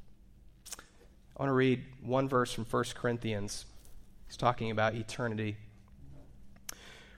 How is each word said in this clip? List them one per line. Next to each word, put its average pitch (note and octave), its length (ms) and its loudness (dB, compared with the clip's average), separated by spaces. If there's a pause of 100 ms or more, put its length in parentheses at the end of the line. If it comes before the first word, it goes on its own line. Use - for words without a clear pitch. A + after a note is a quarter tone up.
(1400)
I - 60 -4
want C#3 80 2
to C3+ 40 4
read B2+ 300 6 (180)
one C3 260 2
verse B2 240 4
from A2+ 120 -2
First A#2+ 300 0
Corinthians. A2 720 0 (600)
He's - 100 -14
talking A#2+ 340 4
about A2 240 4
eternity. A2 640 -2 (1600)